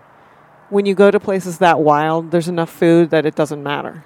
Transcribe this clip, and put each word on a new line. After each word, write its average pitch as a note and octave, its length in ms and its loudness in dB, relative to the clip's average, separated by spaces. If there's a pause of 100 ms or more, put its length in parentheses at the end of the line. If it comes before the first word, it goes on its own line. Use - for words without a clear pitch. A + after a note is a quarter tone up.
(720)
when G3+ 160 0
you G3 80 0
go G3+ 160 4
to G3+ 100 2
places F#3 380 -6
that E3 220 2
wild, D#3 500 0
there's E3+ 180 -2
enough E3+ 220 -4
food E3+ 400 2
that D#3 140 0
it D3+ 100 -4
doesn't D3 280 -4
matter. C#3+ 440 -8